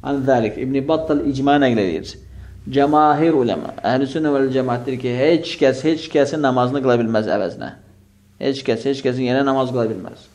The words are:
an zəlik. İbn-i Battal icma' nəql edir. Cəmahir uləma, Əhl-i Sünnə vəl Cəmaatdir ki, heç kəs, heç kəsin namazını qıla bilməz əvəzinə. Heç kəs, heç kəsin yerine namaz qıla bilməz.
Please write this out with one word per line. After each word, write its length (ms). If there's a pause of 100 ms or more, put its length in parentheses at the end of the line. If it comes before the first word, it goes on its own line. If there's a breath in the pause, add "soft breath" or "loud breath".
an 240
zəlik. 320
İbn-i 300
Battal 420
icma' 320
nəql 220
edir. 320 (540 loud breath)
Cəmahir 640
uləma, 380 (100)
Əhl-i 280
Sünnə 240
vəl 200
Cəmaatdir 480
ki, 140
heç 460
kəs, 220
heç 280
kəsin 320
namazını 400
qıla 160
bilməz 320
əvəzinə. 400 (680)
Heç 280
kəs, 180
heç 200
kəsin 240
yerine 180
namaz 240
qıla 180
bilməz. 460